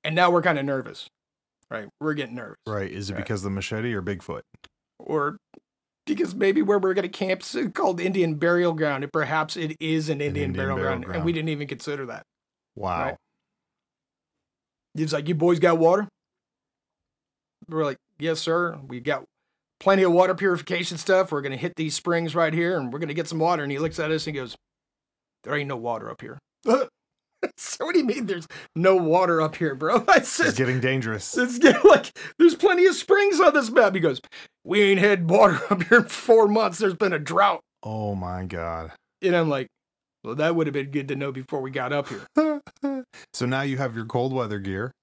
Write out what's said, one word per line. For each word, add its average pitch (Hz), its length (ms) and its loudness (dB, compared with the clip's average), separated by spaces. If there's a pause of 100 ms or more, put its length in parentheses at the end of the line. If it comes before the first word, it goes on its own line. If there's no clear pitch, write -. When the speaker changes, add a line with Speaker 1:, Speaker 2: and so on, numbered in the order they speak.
Speaker 1:
And 156 120 -4
now 180 140 4
we're 175 140 4
kinda 160 180 2
nervous. 135 460 -6 (600)
Right? 110 200 -12 (100)
We're 151 140 -2
getting 131 220 -8
nervous. 120 200 -14 (100)
Speaker 2:
Right. 101 240 -4
Is 98 200 -8
it 101 60 -6
Speaker 1:
Right. 113 100 -6
Speaker 2:
because 104 160 -4
of - 20 -10
the 101 60 -4
machete 107 440 -4
or 101 80 -4
Bigfoot? 90 420 -8 (560)
Speaker 1:
Or 151 380 -4 (680)
because 202 280 -4
maybe 196 280 2
where 202 180 2
we're 190 140 0
gonna 185 160 -2
camp 190 320 -4
is - 160 -8 (160)
called 180 260 0
Indian 175 360 0
Burial 170 360 2
Ground, 147 320 -2
and 143 80 -10
perhaps 156 460 -2
it 156 240 -6
is 160 260 -2
an 147 140 -4
Speaker 2:
An 143 60 -2
Speaker 1:
Indian 143 180 -4
Speaker 2:
Indian 139 80 -4
Speaker 1:
Burial 135 240 -4
Speaker 2:
Burial 139 140 -2
Speaker 1:
Ground, 123 120 -6
and - 80 -12
Speaker 2:
Ground. 160 140 -4
Speaker 1:
we 170 80 0
didn't 160 160 -4
even 147 180 -6
consider 139 380 -10
that. 113 180 -14 (540)
Speaker 2:
Wow. 90 260 -4
Speaker 1:
Right? 82 120 -6 (1800)
He's 151 180 -4
like, 147 160 -4
"You 175 80 0
boys 170 240 2
got 170 180 4
water?" 180 300 4 (1600)
We're 160 160 -4
like, 139 140 -4 (200)
"Yes, 160 220 -4
sir. 165 380 -2 (100)
We 123 140 -12
got 139 240 -2 (540)
plenty 196 240 6
of 180 80 6
water 180 240 6
purification 175 600 -2
stuff. 185 340 2
We're 147 100 -2
gonna 139 160 -8
hit 170 180 -6
these 156 200 -4
springs 170 400 -2
right 165 180 2
here, 170 240 0
and 131 140 -6
we're 139 80 -10
gonna 151 140 -6
get 160 140 -6
some 165 120 -6
water." 160 240 0
And 143 80 -6
he 139 80 -6
looks 156 200 -6
at 156 120 -4
us 156 160 -4
and 151 80 -8
he 135 60 -8
goes, 123 140 -14 (880)
"There 143 120 -6
ain't 147 120 -4
no 139 100 -6
water 113 320 -6
up - 120 -14
here." 120 160 -14 (280)
<laughs> 254 220 2 (680)
So - 300 -10
what 339 80 -4
do 359 60 4
you 277 60 2
mean 240 200 -2
there's 175 220 -6 (280)
no 190 200 6
water 170 460 2
up 156 160 -2
here, 151 180 -2
bro? 160 300 0
<laughs> - 20 0
I 349 140 8
said, - 260 -2
Speaker 2:
It's 285 100 -2
getting 127 220 0
dangerous. 117 580 -2
Speaker 1:
"It's 247 220 -2
getting, 330 280 6
like, - 240 8 (280)
there's 320 160 6
plenty 359 320 4
of 359 80 4
springs 403 440 2
on 339 140 6
this 269 160 2
map." 226 240 4
He 190 60 -2
goes, 151 200 0 (460)
"We 202 160 0
ain't 196 180 4
had 190 300 2
water 185 360 6
<laughs> - 40 -12
up 190 140 0
here 233 160 6
in 233 60 2
four 226 420 4
months. 208 320 0
There's 196 160 0
been 190 180 0
a 160 60 -2
drought." 143 420 2 (220)
Speaker 2:
Oh 107 320 -4
my 92 280 -6
God. 82 480 -8 (300)
Speaker 1:
And 180 140 2
I'm 165 140 2
like, 135 180 -4 (560)
"Well, 110 100 -8
that 156 220 0
would 165 100 2
have 143 80 -4
been 139 160 -6
good 139 200 -6
to 143 60 -4
know 139 160 -6
before 131 300 -8
we 131 80 -8
got 131 240 -4
up 143 160 -4
here." 196 160 -12 (100)
Speaker 2:
<laughs> 302 280 0 (720)
So 127 100 -4
now 131 160 -2
you 139 160 -4
have 127 180 -4
your 113 100 -8
cold 127 280 -4
weather 110 240 -4
gear. 98 340 -6 (120)